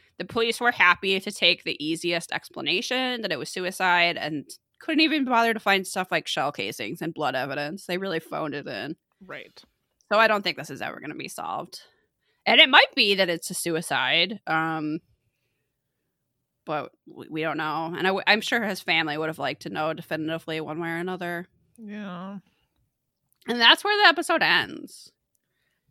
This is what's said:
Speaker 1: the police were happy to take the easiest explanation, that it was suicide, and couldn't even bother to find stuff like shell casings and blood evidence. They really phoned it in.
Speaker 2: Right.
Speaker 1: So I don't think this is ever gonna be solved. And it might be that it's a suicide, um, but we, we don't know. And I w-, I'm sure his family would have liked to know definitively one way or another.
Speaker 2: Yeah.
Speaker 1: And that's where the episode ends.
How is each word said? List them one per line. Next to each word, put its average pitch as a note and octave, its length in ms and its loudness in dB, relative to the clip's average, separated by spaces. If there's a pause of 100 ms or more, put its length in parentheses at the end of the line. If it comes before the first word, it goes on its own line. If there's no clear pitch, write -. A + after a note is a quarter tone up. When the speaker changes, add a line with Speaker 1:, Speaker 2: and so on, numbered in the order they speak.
(180)
Speaker 1:
the F#3+ 80 -6
police A3+ 340 0
were A#3+ 120 4
happy F#3+ 480 4
to G3+ 120 -6
take F3+ 320 2
the - 200 -6
easiest E3 480 -2
explanation, A#3+ 880 -4
that G3+ 100 -6
it D#3 80 -2
was D3+ 100 -8
suicide, F3 680 2
and D3+ 280 -6 (340)
couldn't D#4+ 220 0
even D4+ 240 2
bother A#3 300 4
to A3 40 -6
find G3 280 2
stuff F#3 240 -4
like E3 160 0
shell D3 240 -2
casings G#2+ 500 -6
and E3 120 -4
blood C#3+ 220 -2
evidence. C#3+ 500 -4
They F3+ 120 -4
really F#3+ 220 -4
phoned D#3 360 -6
it C#3+ 120 -8
in. C3 280 -8 (300)
Speaker 2:
Right. - 340 -16 (520)
Speaker 1:
So G#3 80 6
I A3 80 8
don't G#3 160 2
think E3+ 140 0
this - 120 -10
is C3+ 140 -10
ever - 160 -10
gonna D3+ 160 -12
be - 120 -10
solved. F#2+ 540 -8 (640)
And A#3 160 6
it D4+ 80 6
might F#4+ 260 6
be G#3 200 2
that F#3+ 140 2
it's E3+ 200 -4
a F#3+ 60 -8
suicide, E3 920 0
um, D#3+ 520 0 (1700)
but D3 260 -6 (140)
we, - 240 -16
we D#3 120 -4
don't D#3 160 0
know. D#3 300 -2
And E3+ 200 -6
I - 20 6
w-, F#3+ 160 0
I'm G#3 160 6
sure A#3 220 0
his G3 180 -2
family D#3+ 360 2
would D#3 120 0
have D#3+ 100 -6
liked C#3 240 -4
to E3+ 60 -10
know D#3 240 -2
definitively D#3+ 680 -6
one D#3 180 -8
way E3+ 100 -4
or E3 80 -4
another. F3 500 -6 (300)
Speaker 2:
Yeah. G3+ 600 -12 (1080)
Speaker 1:
And A#3+ 140 -2
that's B3+ 220 8
where G#4 200 2
the G4 60 8
episode E4 340 2
ends. - 680 0 (800)